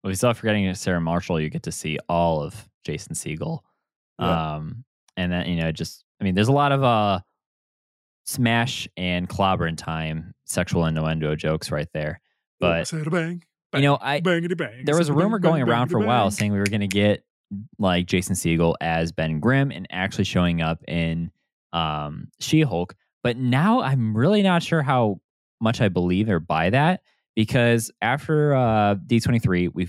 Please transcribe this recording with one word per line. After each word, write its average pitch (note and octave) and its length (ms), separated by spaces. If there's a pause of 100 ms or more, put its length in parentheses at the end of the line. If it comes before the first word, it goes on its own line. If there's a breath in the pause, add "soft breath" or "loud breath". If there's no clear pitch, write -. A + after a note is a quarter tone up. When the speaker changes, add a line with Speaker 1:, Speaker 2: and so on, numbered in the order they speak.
Speaker 1:
Well, F#2+ 60
if F#2+ 60
you - 20
saw A#2+ 160
Forgetting G#2 420
Sarah F2+ 240
Marshall, E2 400
you D#2 100
get - 140
to D#2 80
see D#2 260 (120)
all E2+ 320
of - 260 (160)
Jason - 320
Segel. D#2 440 (600)
Speaker 2:
Yeah. E2 360
Speaker 1:
Um, D#2 280 (320)
and F2+ 160
then, F2 160
you F2 80
know, D#2+ 160
just, - 320 (160)
I G2+ 60
mean, F#2 100
there's G#2+ 140
a C#3 40
lot C#3+ 200
of, C3+ 100
uh, G#2 380 (1040)
smash A#2 600 (120)
and F2+ 320
clobbering F2+ 480
time, D#2+ 560 (120)
sexual F2 420
innuendo D#2 500
jokes D#2+ 340
right D2+ 220
there. D2+ 260 (400)
But, E2+ 300
Speaker 3:
Say E3 80
it D#3 100
a - 20
bang, E3+ 340 (300)
Speaker 1:
you C3+ 80
know, C#3+ 160
Speaker 3:
bang, B2 120
Speaker 1:
I, C#3+ 100
Speaker 3:
bangity E3+ 380
bang, B2+ 260
Speaker 1:
there C#3+ 140
was E3+ 100
a D3 60
Speaker 3:
say - 0
it D3+ 80
a - 20
Speaker 1:
rumor G#3+ 160
Speaker 3:
bang, E3 120
Speaker 1:
going D#3 120
Speaker 3:
bang, A#2 80
Speaker 1:
around A#2+ 160
for - 120
a - 20
Speaker 3:
bangity G#2 60
Speaker 1:
while A#2+ 180
Speaker 3:
bang. G#2 60
Speaker 1:
saying G#2 200
we G2+ 80
were G2+ 60
gonna G2+ 220
get, G2+ 360 (560)
like, F2+ 260
Jason F#2 300
Segel E2 460
as E2 320
Ben D#2+ 260
Grimm C3+ 320
and F2+ 180
actually F#2+ 360
showing F2 360
up E2 240
in, E2 460 (400)
um, D#2 560 (140)
She-Hulk. A2+ 520 (300)
But A#2+ 140
now C#3+ 440
I'm A#2+ 360
really G3 240
not F3+ 220
sure E3 180
how B2 400 (400)
much A2+ 180
I A2 80
believe F2+ 420
or E2+ 120
buy E2 300
that, D#3 280 (360)
because A#2 540 (100)
after, D3 540
uh, A2 400
D G#2+ 260
twenty-three, F#2+ 500
we F2+ 200